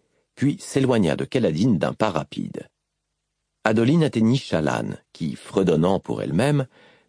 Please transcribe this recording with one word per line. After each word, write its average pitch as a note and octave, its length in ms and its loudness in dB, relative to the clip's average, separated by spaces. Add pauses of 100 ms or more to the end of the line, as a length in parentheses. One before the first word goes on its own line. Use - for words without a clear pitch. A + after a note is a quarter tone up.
(340)
puis C3 260 -2
s'éloigna A#2 560 0
de - 80 -4
Kaladin G#2+ 500 0
d'un D2 200 0
pas G#2+ 160 0
rapide. G1+ 580 -8 (1000)
Adeline A#2 380 4
atteignit A#2+ 360 2
Shallan, B1 560 -2 (180)
qui, D2+ 220 -6
fredonnant F2+ 640 0
pour - 240 -8
elle-même, C3+ 440 0 (420)